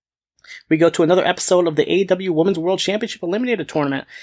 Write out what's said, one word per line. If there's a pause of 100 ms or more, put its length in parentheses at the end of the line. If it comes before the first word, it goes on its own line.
(680)
We
go
to
another
episode
of
the
A
E
W
Women's
World
Championship
Eliminator
Tournament. (160)